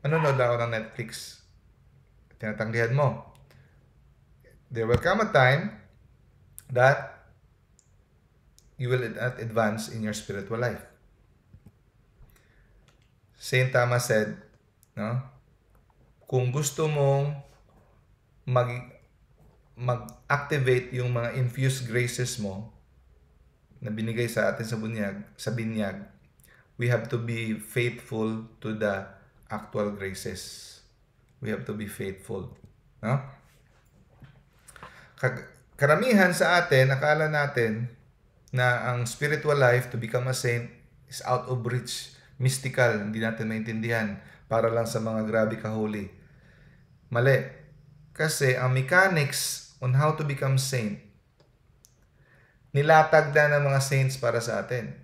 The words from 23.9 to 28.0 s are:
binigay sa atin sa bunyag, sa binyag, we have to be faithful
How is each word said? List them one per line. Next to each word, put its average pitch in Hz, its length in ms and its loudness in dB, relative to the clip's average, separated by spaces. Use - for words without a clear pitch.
binigay 110 400 -2
sa 107 220 0
atin 113 140 -6
sa 113 120 -4
bunyag, 104 560 -6
sa - 160 -6
binyag, 110 560 -4
we 120 80 -2
have 120 240 0
to 120 80 -2
be 113 400 -4
faithful 110 880 -4